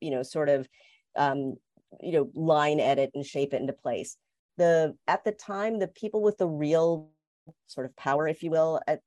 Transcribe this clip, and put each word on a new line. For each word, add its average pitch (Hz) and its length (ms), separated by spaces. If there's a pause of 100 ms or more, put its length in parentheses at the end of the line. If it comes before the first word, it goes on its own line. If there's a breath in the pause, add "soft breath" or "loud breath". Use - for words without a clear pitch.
you 160 100
know, 127 120
sort 147 260
of, 135 180 (480 soft breath)
um, 139 420 (440)
you 175 120
know, 147 220
line 151 460
edit 135 340
and 139 120
shape 139 260
it 135 80
into 135 140
place. - 420 (420)
The, 160 360 (140)
at 180 160
the 214 80
time, 214 460
the 185 100
people 214 340
with 208 160
the 185 80
real 156 640 (560)
sort 131 200
of 127 100
power, 147 320
if 160 140
you 170 80
will, 160 360
at 151 200